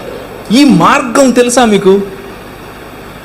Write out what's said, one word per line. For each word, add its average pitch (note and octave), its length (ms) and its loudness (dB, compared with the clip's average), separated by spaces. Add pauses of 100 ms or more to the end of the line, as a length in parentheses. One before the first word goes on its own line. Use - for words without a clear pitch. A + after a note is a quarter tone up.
(520)
ఈ C4+ 120 4
మార్గం B3 640 4
తెలుసా A#3+ 340 2
మీకు? G3+ 360 4 (1200)